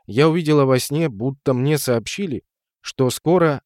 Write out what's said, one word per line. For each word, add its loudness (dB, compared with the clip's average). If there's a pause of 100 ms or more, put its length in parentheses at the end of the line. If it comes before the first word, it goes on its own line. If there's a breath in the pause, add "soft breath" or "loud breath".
я 2
увидела 2
во 2
сне, -2
будто -4
мне 0
сообщили, -4 (380)
что -2
скоро 0